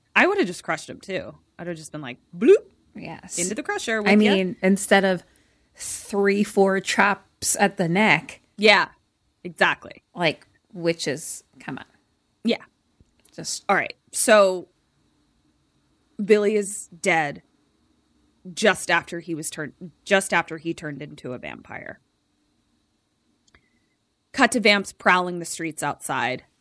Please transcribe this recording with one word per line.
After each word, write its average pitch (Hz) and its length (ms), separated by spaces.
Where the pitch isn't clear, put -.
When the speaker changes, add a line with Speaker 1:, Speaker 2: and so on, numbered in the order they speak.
Speaker 1:
I 240 120
would've 381 200
just 175 160
crushed - 260
him 101 120
too. 180 340
I'd 170 100
have 175 80
just 156 160
been 156 100
like, 131 180
bloop. 233 220
Speaker 2:
Yes. - 420
Speaker 1:
Into 185 180
the 294 80
crusher 381 340
Speaker 2:
I 208 180
Speaker 1:
with 208 60
ya. 214 120
Speaker 2:
mean, 185 280
instead 190 420
of 185 220
three, 202 720
four 196 340
chops - 800
at 202 160
the 170 140
neck. 175 500
Speaker 1:
Yeah, 202 300
exactly. - 600
Speaker 2:
Like, 170 320
witches, 165 720
come - 200
on. - 60
Speaker 1:
Yeah. 226 180
Speaker 2:
Just - 320
Speaker 1:
All 196 80
right. - 200
So 190 580
Billy 208 320
is 202 320
dead 165 560
just 196 340
after 170 300
he 165 160
was 151 160
turned, 151 220
just 190 300
after 165 240
he 160 160
turned 147 300
into 147 300
a 123 40
vampire. - 640
Cut 233 220
to 254 60
vamps 202 320
prowling 180 480
the 165 60
streets 160 380
outside, 131 600